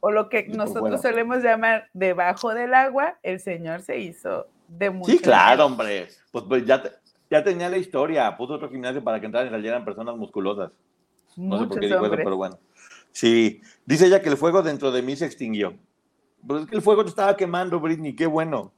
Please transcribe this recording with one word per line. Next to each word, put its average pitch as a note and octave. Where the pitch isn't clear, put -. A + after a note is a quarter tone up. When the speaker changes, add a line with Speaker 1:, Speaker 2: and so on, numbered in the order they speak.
Speaker 1:
o G#3
lo G#3+
que A3
Speaker 2:
Sí, G3+
por G#3+
Speaker 1:
nosotros G#3+
Speaker 2:
fuera. A3
Speaker 1:
solemos A#3+
llamar A3+
debajo F3+
del B3
agua, C4+
el F#3
señor E3+
se -
hizo F#3
de F3+
muchos F#3
Speaker 2:
Sí, -
claro, A#2
Speaker 1:
años. C3+
Speaker 2:
hombre. G#2
Pues, A2+
pues B2
ya C3
te-, -
ya D3+
tenía F3
la F#3
historia. D3
Puso B2+
otro D3
gimnasio B2+
para A2
que G#2+
entraran A#2+
y -
salieran A2+
personas A2+
musculosas. G2+
No F#3+
sé A3+
por -
Speaker 1:
Muchos G#3
Speaker 2:
qué G3+
dijo G3
eso, C#3
Speaker 1:
hombres. G#2
Speaker 2:
pero F#2+
bueno. F#2
Sí. A#2
Dice D#3
ella F#3+
que D#3+
el C#3+
fuego E3+
dentro C#3+
de B2
mí C3+
se E3
extinguió. G2+
Pero C#3+
es D#3
que A3
el G3
fuego G#3
te F3
estaba G3
quemando, F3+
Britney, D#3
qué D#3
bueno. D#3